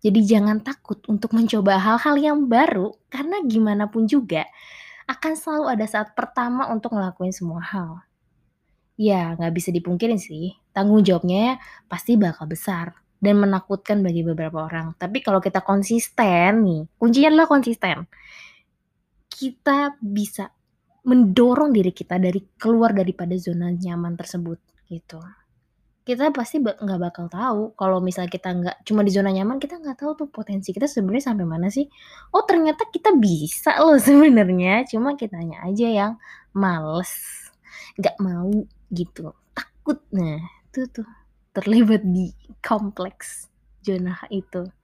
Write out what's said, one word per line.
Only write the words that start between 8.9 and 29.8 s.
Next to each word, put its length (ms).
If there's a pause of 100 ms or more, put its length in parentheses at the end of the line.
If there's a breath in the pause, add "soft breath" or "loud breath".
Ya, 400
nggak 240
bisa 160
dipungkirin 480
sih, 320 (160)
tanggung 320
jawabnya 560 (320 loud breath)
pasti 240
bakal 320
besar 480 (240)
dan 240
menakutkan 640
bagi 160
beberapa 480
orang. 320
Tapi 240
kalau 160
kita 240
konsisten 960
nih, 200 (200)
kuncinya 320
adalah 160
konsisten. 560 (1300 loud breath)
Kita 640
bisa 560 (560)
mendorong 640
diri 160
kita 320
dari, 200 (160)
keluar 360
daripada 400
zona 400
nyaman 400
tersebut, 480 (240)
gitu. 320 (840)
Kita 320
pasti 240
ba-, 180
nggak 220
bakal 320
tahu 300 (180)
kalau 180
misalnya 320
kita 220
nggak, 340
cuma 160
di 80
zona 240
nyaman, 240
kita 220